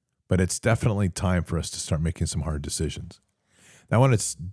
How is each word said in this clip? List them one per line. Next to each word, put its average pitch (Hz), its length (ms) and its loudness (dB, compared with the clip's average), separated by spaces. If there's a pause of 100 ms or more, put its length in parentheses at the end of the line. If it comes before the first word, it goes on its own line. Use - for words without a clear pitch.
(280)
But 90 120 4
it's 90 200 0
definitely 107 500 2
time 90 340 0
for 85 140 -4
us 80 140 -4
to - 80 -10
start 78 220 -2
making 80 260 0
some 76 160 -4
hard 76 180 -4
decisions. 78 580 -6 (720)
Now, - 80 4
I - 20 6
want 131 140 6
to 104 60 4
s-, - 180 -6 (160)